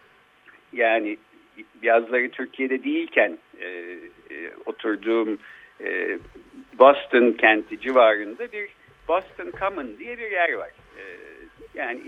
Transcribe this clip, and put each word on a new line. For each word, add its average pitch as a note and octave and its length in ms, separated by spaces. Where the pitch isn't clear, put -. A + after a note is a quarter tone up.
yani A2+ 440
yazları A#2 480
Türkiye'de C3 540
değilken, C#3 540
e, G2 80
e, F2 840
oturduğum, A2 760
e, F#2 340
Boston B2+ 520
kenti G#2+ 480
civarında A2+ 720
bir G#3 180
Boston F3+ 520
Common G3 400
diye A#3+ 180
bir A3+ 140
yer F3 220
var. F2 180
E, F#2+ 60
yani B2+ 340